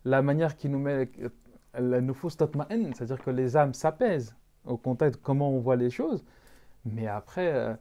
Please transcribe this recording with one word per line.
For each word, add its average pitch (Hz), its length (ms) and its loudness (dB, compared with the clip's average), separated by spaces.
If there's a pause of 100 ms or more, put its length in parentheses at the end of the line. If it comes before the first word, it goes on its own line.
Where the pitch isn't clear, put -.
la 190 160 4
manière 151 340 2
qui 143 140 -4
nous 139 80 0
met, 135 320 0 (120)
euh, 120 60 -6 (500)
la 123 220 2
nufus 131 380 -2
tatma'in, 156 560 0
c'est-à-dire 127 280 -6
que - 60 -6
les 127 300 2
âmes 139 160 4
s'apaisent 156 600 0 (320)
au 123 120 -4
contact 131 380 0
de - 40 -16
comment 139 300 0
on 135 80 2
voit 127 180 2
les 123 140 2
choses. 254 340 -2 (640)
Mais 110 200 -4
après, 151 460 -2
euh, 113 280 0